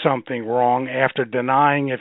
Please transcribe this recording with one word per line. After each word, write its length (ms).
something 440
wrong 420
after 380
denying 640
it 100